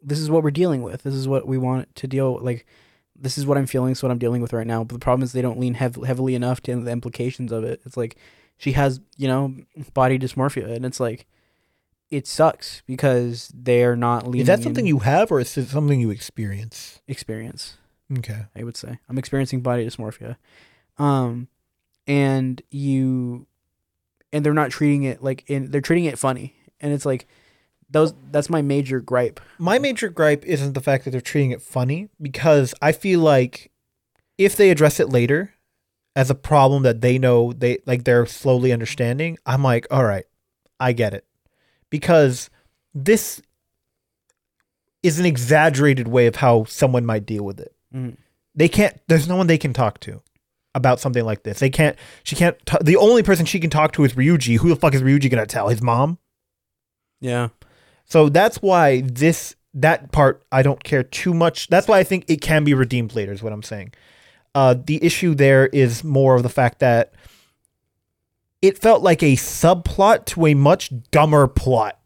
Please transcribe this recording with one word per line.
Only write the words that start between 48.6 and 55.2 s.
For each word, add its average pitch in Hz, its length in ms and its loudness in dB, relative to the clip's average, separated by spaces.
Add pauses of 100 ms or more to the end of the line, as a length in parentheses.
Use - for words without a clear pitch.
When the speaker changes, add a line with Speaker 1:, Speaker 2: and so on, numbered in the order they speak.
Speaker 2:
can't, 196 400 0
there's 160 200 2
no 180 80 -2
one 185 120 0
they 165 100 4
can 139 160 -4
talk 117 280 -2
to - 200 -16 (540)
about 123 240 2
something 123 240 -2
like 110 200 -4
this. 104 160 -10
They 135 100 2
can't, 151 260 0 (280)
she - 120 -8
can't, 170 300 2
t-, - 160 -2
the 160 160 4
only 220 260 6
person 180 220 2
she - 140 -4
can 165 100 -2
talk 151 240 0
to 151 100 2
is 123 100 2
Ryuji. 127 440 2
Who 165 120 4
the 165 60 4
fuck 151 180 2
is 135 80 2
Ryuji 135 300 4